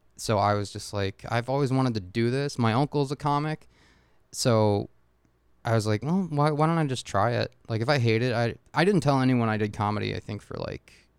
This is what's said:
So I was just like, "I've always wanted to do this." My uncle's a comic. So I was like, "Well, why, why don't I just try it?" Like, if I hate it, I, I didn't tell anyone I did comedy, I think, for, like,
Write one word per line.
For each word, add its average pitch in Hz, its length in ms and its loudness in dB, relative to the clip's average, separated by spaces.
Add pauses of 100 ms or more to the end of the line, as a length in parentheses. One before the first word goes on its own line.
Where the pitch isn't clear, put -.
(160)
So 107 220 0
I 101 160 4
was 104 180 -2
just - 200 -12
like, 98 380 -4
"I've 117 180 -2
always 135 240 0
wanted 131 220 2
to 104 60 -2
do 117 300 -2
this." 139 280 -4
My 113 140 2
uncle's 143 400 0
a 143 40 -6
comic. 151 520 -2 (640)
So 107 560 2 (760)
I 117 100 0
was 107 120 2
like, 107 160 0
"Well, 175 280 0
why, 147 200 2
why 151 160 2
don't 165 120 0
I 156 80 0
just 127 200 -6
try 107 260 0
it?" 113 200 -2 (160)
Like, 113 140 -2
if 120 60 0
I 143 100 4
hate 117 240 2
it, 127 120 0
I, 117 200 0 (200)
I 151 100 2
didn't 196 180 4
tell 139 180 4
anyone 127 280 4
I 110 80 0
did 107 160 -2
comedy, 104 420 -2
I - 60 -6
think, 104 220 -10
for, - 160 -12
like, - 340 -10 (260)